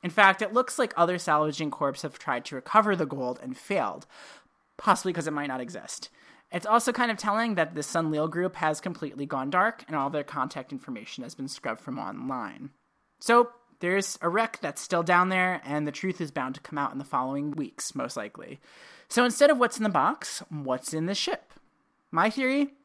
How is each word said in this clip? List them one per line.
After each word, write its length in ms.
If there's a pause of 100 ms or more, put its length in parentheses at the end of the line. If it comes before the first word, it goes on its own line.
In 80
fact, 320
it 100
looks 260
like 160
other 220
salvaging 540
corps 320
have 160
tried 260
to 100
recover 400
the 120
gold 360
and 140
failed, 500 (680)
possibly 380
'cause 120
it 60
might 160
not 120
exist. 500 (420)
It's 140
also 260
kind 180
of 60
telling 380
that 200
the 60
Sunleal 480
Group 280
has 220
completely 460
gone 240
dark 380
and 100
all 140
their 120
contact 480
information 540
has 100
been 140
scrubbed 320
from 180
online. 760 (480)
So, 320 (280)
there's 420
a 60
wreck 340
that's 180
still 220
down 280
there, 340
and 220
the 60
truth 280
is 100
bound 240
to 60
come 180
out 140
in 60
the 60
following 460
weeks, 440
most 220
likely. 440 (480)
So 160
instead 260
of 80
what's 180
in 60
the 80
box, 580
what's 460
in 100
the 100
ship? 380 (580)
My 200
theory? 440 (100)